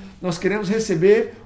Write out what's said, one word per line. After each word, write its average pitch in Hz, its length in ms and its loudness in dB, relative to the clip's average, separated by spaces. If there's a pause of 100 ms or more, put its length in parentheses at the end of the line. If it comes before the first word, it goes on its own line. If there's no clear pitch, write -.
(220)
Nós 175 160 -4
queremos 196 300 -2
receber 208 680 2 (100)